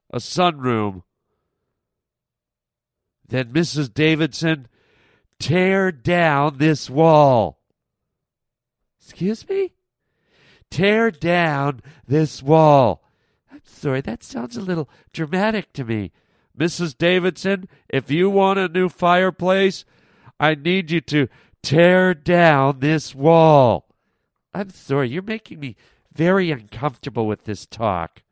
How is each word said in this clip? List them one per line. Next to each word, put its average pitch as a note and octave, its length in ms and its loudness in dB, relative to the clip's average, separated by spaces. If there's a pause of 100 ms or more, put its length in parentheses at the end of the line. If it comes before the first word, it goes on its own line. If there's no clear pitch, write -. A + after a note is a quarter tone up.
(120)
a B2 60 -8
sunroom, B2 840 -2 (2250)
then B2 240 -6
Missus D3 380 -2
Davidson, D#3 800 -2 (720)
tear F#3 500 0
down D3+ 680 0
this D3+ 300 0
wall." C#3 720 4 (1400)
"Excuse - 480 -8
me?" G4 240 -4 (1000)
"Tear G#3+ 400 0
down D3+ 680 -2 (260)
this D3+ 340 -2
wall." C#3+ 640 4 (480)
"I'm D4 140 -20
sorry, C3+ 380 -8
that A3+ 200 -12
sounds A#3+ 340 -14
a A#3 60 -10
little F3 260 -8 (240)
dramatic F#3 600 -6
to C#3 120 -10
me." G#2+ 280 -6 (400)
"Missus E3+ 400 -4
Davidson, F#3 760 -2 (200)
if C3 220 -6
you F3 180 2
want G3 300 2
a F#3+ 100 -2
new F3+ 220 -2
fireplace, F#3 960 0 (520)
I D#3 160 0
need D#3+ 360 -4
you E3 120 -2
to C#3+ 260 -2 (340)
tear F3+ 500 4
down D3+ 680 2
this D3 340 -2
wall." C#3+ 720 4 (640)
"I'm G3 160 -10
sorry, C#3 400 -6
you're D#3 140 -8
making G#3+ 380 -14
me C3 160 -14 (360)
very F3+ 380 0
uncomfortable A#2 760 -8
with G#2+ 180 -6
this G#2 200 -10
talk." F#2 680 -6